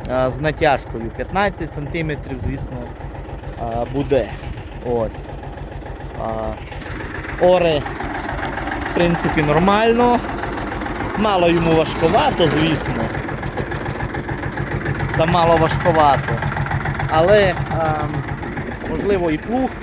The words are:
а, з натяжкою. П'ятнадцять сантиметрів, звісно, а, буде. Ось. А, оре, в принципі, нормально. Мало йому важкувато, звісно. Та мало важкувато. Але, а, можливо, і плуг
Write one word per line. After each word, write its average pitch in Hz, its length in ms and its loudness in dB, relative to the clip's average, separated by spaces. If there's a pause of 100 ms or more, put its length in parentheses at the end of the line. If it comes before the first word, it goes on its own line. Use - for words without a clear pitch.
а, 127 220 2
з 123 80 -6
натяжкою. 139 720 0
П'ятнадцять 180 640 -2
сантиметрів, 139 720 -4
звісно, 135 320 -4 (840)
а, 117 320 -2
буде. 135 320 2 (600)
Ось. 117 320 -2 (1040)
А, 110 300 -4 (880)
оре, 170 400 6 (1080)
в - 20 -6
принципі, 170 480 2
нормально. 220 800 6 (960)
Мало 196 320 4
йому 165 220 4
важкувато, 165 760 4
звісно. 139 560 2 (2250)
Та 160 80 4
мало 170 320 4
важкувато. 151 800 4 (720)
Але, 185 440 6 (240)
а, 160 160 0 (960)
можливо, 175 420 0
і 151 60 0
плуг 247 320 0 (140)